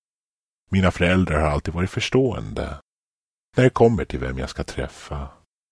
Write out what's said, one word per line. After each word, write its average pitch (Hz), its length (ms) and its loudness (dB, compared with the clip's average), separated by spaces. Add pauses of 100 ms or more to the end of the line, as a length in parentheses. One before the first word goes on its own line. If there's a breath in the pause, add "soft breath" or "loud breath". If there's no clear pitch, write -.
(680)
Mina 92 220 4
föräldrar 87 500 2
har 78 60 2
alltid 73 260 -2
varit 87 160 -4
förstående 113 920 -2 (760)
när 120 60 4
det 127 60 6
kommer 117 360 4
till - 140 -8
vem 64 180 -6
jag 64 120 -6
ska - 140 -6
träffa. 69 680 -8 (420)